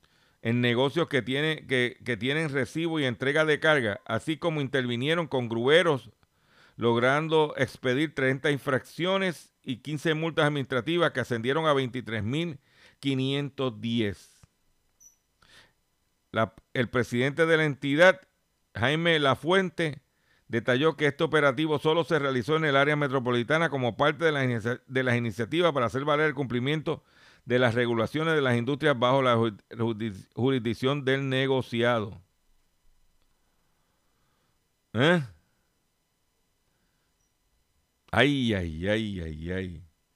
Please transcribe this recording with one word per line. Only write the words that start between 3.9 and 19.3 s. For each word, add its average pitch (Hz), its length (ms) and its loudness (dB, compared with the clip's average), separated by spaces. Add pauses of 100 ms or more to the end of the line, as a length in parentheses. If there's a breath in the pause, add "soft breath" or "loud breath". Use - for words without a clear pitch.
así 113 300 -4
como 160 240 -4
intervinieron 135 680 -2
con 127 200 -2
grueros, 131 640 2 (640 soft breath)
logrando 143 800 2
expedir 131 580 -2
treinta 135 380 0
infracciones 165 1040 -4 (100)
y 127 140 -6
quince 151 380 -4
multas 160 280 -2
administrativas 147 680 0
que 127 100 -4
ascendieron 123 440 -2
a 156 60 4
veintitrés 113 540 -2
mil 147 340 -6 (400 soft breath)
quinientos 135 800 -2
diez. 110 640 -4 (1900 soft breath)
La, 110 220 0 (200)
el 123 160 0
presidente 127 560 0
de 160 100 4
la 156 80 2
entidad, 147 560 4 (560)
Jaime 156 440 2
Lafuente, 165 840 0 (480)